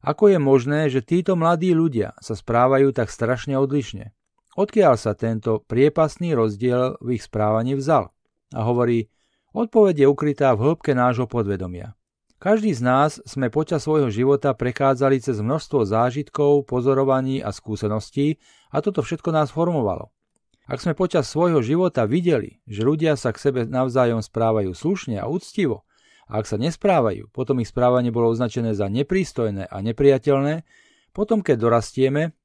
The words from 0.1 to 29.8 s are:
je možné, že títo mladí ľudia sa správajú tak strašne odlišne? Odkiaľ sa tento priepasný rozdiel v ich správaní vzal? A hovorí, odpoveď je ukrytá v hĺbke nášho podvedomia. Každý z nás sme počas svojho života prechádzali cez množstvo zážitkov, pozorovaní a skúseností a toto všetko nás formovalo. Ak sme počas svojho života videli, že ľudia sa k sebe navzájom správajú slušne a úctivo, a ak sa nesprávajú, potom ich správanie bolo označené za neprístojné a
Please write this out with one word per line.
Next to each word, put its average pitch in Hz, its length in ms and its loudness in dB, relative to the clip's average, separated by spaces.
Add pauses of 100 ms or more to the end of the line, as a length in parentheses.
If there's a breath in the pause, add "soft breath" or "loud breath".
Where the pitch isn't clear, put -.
je 160 80 2
možné, 139 480 2
že 131 160 -2
títo 180 320 0
mladí 170 400 2
ľudia 127 400 0
sa - 160 -10
správajú 131 560 2
tak 120 240 -2
strašne 123 400 -4
odlišne? 131 640 -4 (400)
Odkiaľ 185 400 4
sa 107 160 -2
tento 110 560 -2
priepasný 151 640 0
rozdiel 123 640 0
v 117 240 -6
ich - 80 -18
správaní 110 480 0
vzal? 135 320 0 (480)
A 110 80 -4
hovorí, 120 480 0 (400)
odpoveď 208 520 2
je - 40 8
ukrytá 139 480 2
v 135 160 2
hĺbke 143 240 -2
nášho 123 320 0
podvedomia. 98 640 -6 (440)
Každý 208 380 0
z 117 80 -8
nás 135 280 2 (120)
sme 131 240 -6
počas 151 380 -2
svojho 151 260 2
života 135 400 2
prechádzali 131 720 0
cez 113 180 -4
množstvo 123 460 -2
zážitkov, 139 840 0
pozorovaní 131 720 0
a 101 160 -6
skúseností 110 800 -4 (380 soft breath)
a 143 100 -2
toto 202 160 -2
všetko 170 320 -4
nás 151 180 0
formovalo. 156 640 -2 (520)
Ak - 160 -8
sme 175 160 -2
počas 175 320 -2
svojho 160 360 0
života 139 440 0
videli, 151 600 -2
že 110 200 -2
ľudia 151 320 0
sa - 160 -2
k - 60 -20
sebe 127 260 0
navzájom 123 560 0
správajú 110 520 -2
slušne 151 440 -4
a 101 80 -8
úctivo, 151 560 -4 (440 soft breath)
a 107 120 -6
ak 104 80 -6
sa 107 80 -6
nesprávajú, 127 800 -2
potom 127 240 -2
ich 113 80 -4
správanie 123 480 0
bolo 117 160 2
označené 117 400 -4
za 101 160 -2
neprístojné 113 800 -4
a - 160 -14